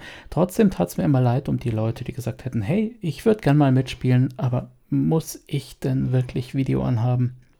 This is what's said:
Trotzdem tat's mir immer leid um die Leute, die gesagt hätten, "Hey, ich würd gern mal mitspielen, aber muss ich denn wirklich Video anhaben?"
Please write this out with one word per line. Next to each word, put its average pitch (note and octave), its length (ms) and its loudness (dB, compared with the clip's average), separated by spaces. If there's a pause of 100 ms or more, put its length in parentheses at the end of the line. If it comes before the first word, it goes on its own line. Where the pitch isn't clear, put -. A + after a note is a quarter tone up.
(300)
Trotzdem F#3 420 2
tat's - 240 -2
mir - 80 -2
immer C#3 160 2
leid B2+ 300 0
um B2+ 100 -2
die A#2+ 120 -4
Leute, A2+ 340 -2
die - 80 -8
gesagt - 320 -8
hätten, B2 160 -4
"Hey, G#3 400 -2
ich - 240 -6
würd A3 160 4
gern D3 160 4
mal C#3 160 6
mitspielen, B2+ 640 2
aber B2 340 -4 (180)
muss D#3 580 0
ich - 300 -8
denn C3 360 -2
wirklich B2+ 420 -2
Video C3+ 280 0
anhaben?" B2 520 0 (240)